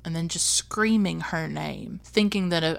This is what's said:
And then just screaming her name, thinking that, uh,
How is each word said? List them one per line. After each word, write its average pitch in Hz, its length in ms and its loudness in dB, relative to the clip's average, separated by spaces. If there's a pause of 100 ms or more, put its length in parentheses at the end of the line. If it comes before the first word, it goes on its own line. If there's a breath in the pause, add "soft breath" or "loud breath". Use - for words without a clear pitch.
And 165 80 -4
then 165 140 -2
just - 240 0
screaming 208 680 2
her 165 260 -4
name, 151 560 -8
thinking 202 460 2
that, 170 120 2
uh, 160 180 0